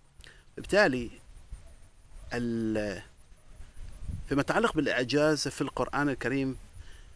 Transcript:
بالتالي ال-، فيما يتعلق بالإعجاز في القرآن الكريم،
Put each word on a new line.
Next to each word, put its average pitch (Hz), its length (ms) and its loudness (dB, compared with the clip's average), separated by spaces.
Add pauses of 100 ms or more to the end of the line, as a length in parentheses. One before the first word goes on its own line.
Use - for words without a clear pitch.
(560)
بالتالي 135 540 4 (1200)
ال-، 110 680 0 (1300)
فيما 139 120 4
يتعلق 202 320 2
بالإعجاز 143 760 4
في - 140 -4
القرآن 143 480 0
الكريم، 131 480 0 (580)